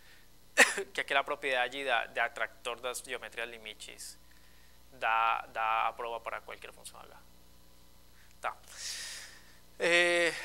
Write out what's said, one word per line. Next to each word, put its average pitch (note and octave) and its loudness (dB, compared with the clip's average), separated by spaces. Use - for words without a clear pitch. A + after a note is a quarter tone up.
<coughs> - 6
que C#3+ -2
aquela C#3 4
propriedade C3+ 0
da, A#2 2
de B2 -4
atractor A#2 -2
das B2 -6
geometrias A#2 -8
limites A2 -14
dá, A2+ 2
dá A2+ 2
a A2+ 0
prova A#2 -6
para A2 -8
qualquer A#2 -14
função A#2 -18
H. - -18
Tá. - -4
É, E3+ 6